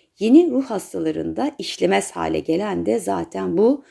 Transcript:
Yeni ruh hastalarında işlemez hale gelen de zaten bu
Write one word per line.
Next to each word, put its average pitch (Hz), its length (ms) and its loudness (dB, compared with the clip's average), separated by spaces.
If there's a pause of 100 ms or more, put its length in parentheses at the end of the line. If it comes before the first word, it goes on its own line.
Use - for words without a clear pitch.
(180)
Yeni 277 320 6
ruh 262 140 0
hastalarında 165 960 -4
işlemez 190 520 0
hale 160 300 -4
gelen 175 460 -2
de 226 120 0
zaten 185 600 -4
bu 254 320 2